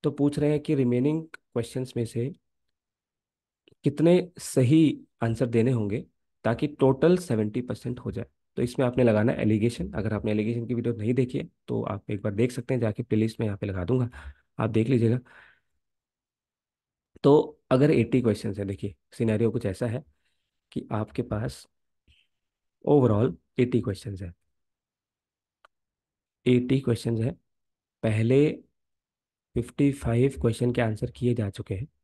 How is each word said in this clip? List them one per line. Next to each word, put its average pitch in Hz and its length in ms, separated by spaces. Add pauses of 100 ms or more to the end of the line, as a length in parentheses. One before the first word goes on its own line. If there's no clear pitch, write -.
तो 147 80
पूछ 143 280
रहे 147 120
हैं 147 80
कि 151 160
रिमेनिंग 131 500
क्वेश्चंस - 720
में 117 80
से 120 260 (1500)
कितने 165 340 (200)
सही 135 420 (420)
आंसर 113 240
देने 117 240
होंगे 110 340 (400)
ताकि 117 240
टोटल 135 480
सेवेंटी 110 440
परसेंट 123 380
हो 104 120
जाए। - 140 (320)
तो 127 40
इसमें 123 240
आपने 123 180
लगाना 110 280
है - 100
एलिगेशन। 110 520
अगर 107 200
आपने 104 180
एलिगेशन 110 360
की 120 60
वीडियो 117 220
नहीं 107 180
देखी 127 240
है 165 100 (200)
तो 113 160
आप 101 280
एक 104 100
बार 104 120
देख 120 180
सकते 131 220
हैं, 123 80
जाके 113 220
प्लेलिस्ट 110 360
में 120 80
यहाँ 101 100
पे 101 100
लगा 95 180
दूंगा, 123 240 (500)
आप 113 100
देख 110 200
लीजिएगा। 117 300 (2000)
तो - 360 (120)
अगर 135 200
एटी 127 300
क्वेश्चंस 107 360
हैं, 101 100
देखिए 101 280 (180)
सिनेरियो 110 380
कुछ 120 140
ऐसा 101 220
है 120 160 (680)
कि - 200
आपके 110 320
पास 110 420 (1200)
overall 123 480 (260)
एटी 123 220
क्वेश्चंस 95 400
हैं, 87 120 (2000)
एटी 123 340
क्वेश्चंस 117 400
हैं, 127 140 (680)
पहले 113 440 (1080)
फिफ्टी 139 380
फ़ाइव 127 480
क्वेश्चन 123 300
के 123 100
आंसर 107 300
किए 120 220
जा 110 160
चुके - 260
हैं, 110 120 (160)